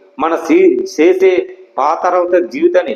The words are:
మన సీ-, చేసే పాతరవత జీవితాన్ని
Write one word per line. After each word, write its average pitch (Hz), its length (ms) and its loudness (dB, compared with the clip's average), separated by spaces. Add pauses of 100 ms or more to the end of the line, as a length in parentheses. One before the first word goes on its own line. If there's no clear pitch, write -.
(200)
మన - 160 -2
సీ-, - 680 0
చేసే 185 560 2 (200)
పాతరవత 175 760 0
జీవితాన్ని 165 440 0